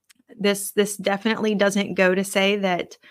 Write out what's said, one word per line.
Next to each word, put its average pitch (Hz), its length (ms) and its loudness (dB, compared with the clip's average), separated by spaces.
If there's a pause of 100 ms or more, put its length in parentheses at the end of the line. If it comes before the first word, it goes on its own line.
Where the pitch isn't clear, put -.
(380)
this, 202 340 -2
this 202 260 0
definitely 208 580 -2
doesn't 202 380 0
go 185 220 4
to 196 80 0
say 196 340 0
that, 185 400 -4 (140)